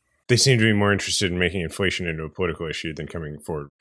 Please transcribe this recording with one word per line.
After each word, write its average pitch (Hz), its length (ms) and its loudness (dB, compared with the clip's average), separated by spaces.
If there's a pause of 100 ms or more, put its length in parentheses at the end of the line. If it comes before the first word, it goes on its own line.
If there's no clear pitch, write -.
(280)
They 120 80 6
seem 127 220 6
to 110 60 4
be 110 100 6
more 101 180 4
interested 95 400 0
in 90 60 -2
making 90 240 0
inflation 90 440 -2
into 80 160 -4
a 80 60 -8
political 82 380 -4
issue 82 280 -8
than 78 120 -8
coming 76 320 -10
forward. 73 320 -10 (100)